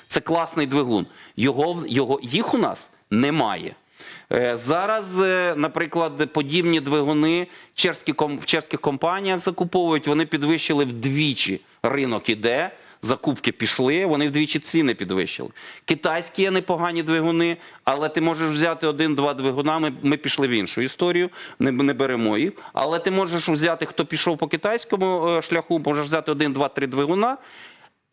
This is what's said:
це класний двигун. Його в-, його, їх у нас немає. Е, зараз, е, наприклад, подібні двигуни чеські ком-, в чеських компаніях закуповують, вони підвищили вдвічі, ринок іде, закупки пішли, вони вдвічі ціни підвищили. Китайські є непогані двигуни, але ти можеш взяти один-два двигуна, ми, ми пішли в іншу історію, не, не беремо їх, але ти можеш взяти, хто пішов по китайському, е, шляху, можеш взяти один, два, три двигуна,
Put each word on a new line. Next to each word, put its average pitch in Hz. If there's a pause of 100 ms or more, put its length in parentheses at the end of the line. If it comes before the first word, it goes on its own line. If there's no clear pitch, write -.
це -
класний 160
двигун. 123 (320)
Його 139
в-, 170
його, 131
їх 143
у 285
нас 135 (220)
немає. 110 (560)
Е, 120
зараз, 196 (160)
е, 185
наприклад, 156
подібні 160
двигуни 151 (260)
чеські 160
ком-, 147
в 117
чеських -
компаніях 180
закуповують, 175
вони 151
підвищили 151
вдвічі, 131 (220)
ринок 120
іде, 117 (300)
закупки 123
пішли, 139
вони 151
вдвічі 147
ціни 147
підвищили. 92 (360)
Китайські 170
є 190
непогані 170
двигуни, 165 (260)
але 147
ти 156
можеш 160
взяти 160
один-два 147
двигуна, 135
ми, 151
ми 143
пішли 143
в 123
іншу 110
історію, 175 (300)
не, 131
не 139
беремо 117
їх, 160 (220)
але 156
ти 185
можеш 180
взяти, 165
хто 147
пішов 160
по 156
китайському, 190
е, 170
шляху, 170
можеш 147
взяти 151
один, 147
два, 139
три 139
двигуна, 175 (760)